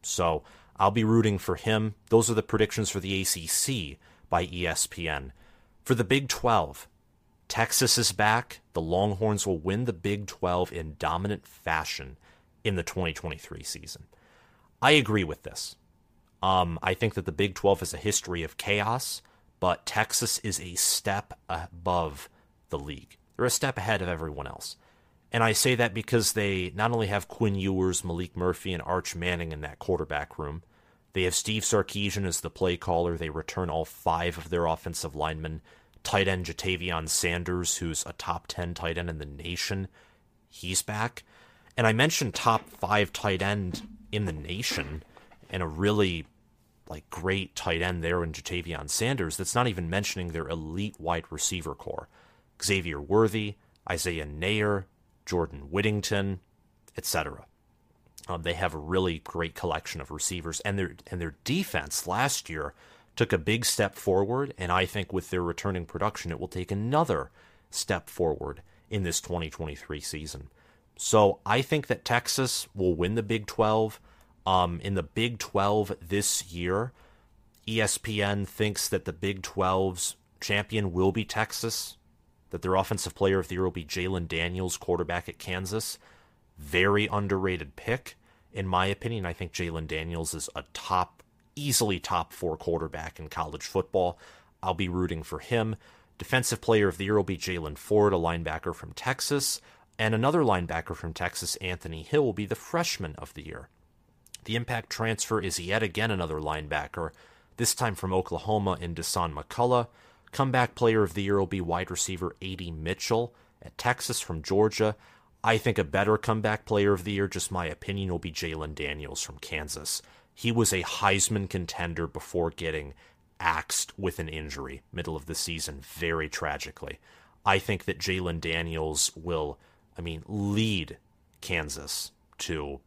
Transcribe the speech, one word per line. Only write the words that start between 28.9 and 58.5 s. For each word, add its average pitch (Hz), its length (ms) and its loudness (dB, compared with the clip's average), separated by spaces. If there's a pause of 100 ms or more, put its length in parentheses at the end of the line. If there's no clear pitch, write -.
Manning 85 360 -2
in 76 100 -8
that 76 160 -10
quarterback 78 640 -2
room. 76 240 -6 (500)
They 92 100 2
have 90 120 2
Steve 110 260 0
Sarkisian 101 640 0
as 85 160 -2
the 80 80 -6
play 90 260 2
caller. 85 420 0
They 80 120 -4
return 80 400 -4
all 80 160 -2
five 85 540 0
of 80 100 -12
their 85 160 2
offensive 82 500 -2
linemen. 78 460 -4 (420)
Tight 98 240 4
end 90 200 0
Jatavion 85 600 -2
Sanders, 87 720 0
who's 82 300 -2
a 82 60 -12
top - 340 -6
ten 87 260 -4
tight 85 240 -4
end 85 140 -4
in 78 80 -8
the 73 60 -8
nation, 87 640 -4 (600)
he's 90 320 -4
back. 107 420 -4 (540)
And 117 80 4
I 110 80 6
mentioned 131 400 2
top - 340 2
five 101 460 0
tight 95 300 0
end 98 440 -2 (240)
in 104 140 0
the 85 80 -2
nation 78 720 -4 (460)
and 92 120 -2
a 85 60 0
really, 92 580 2 (600)
like, 78 220 -14
great 95 480 -2
tight 85 240 0
end 90 200 0
there 85 220 2
in 82 80 -4
Jatavion 80 580 -6
Sanders. 110 460 0
That's - 200 -4
not 120 120 4
even 87 220 -2
mentioning 92 400 -2
their 80 180 -4
elite 82 500 -4
wide 82 320 -2
receiver 78 460 -4
core. - 320 -10 (560)
Xavier 85 380 2
Worthy, 104 540 4 (340)
Isaiah 82 360 0
Neyor, 98 600 0 (400)
Jordan 80 440 -2
Whittington, 101 720 0 (560)
et - 100 -10
cetera. - 400 -2 (840)
Um, 85 140 -4
they 85 100 0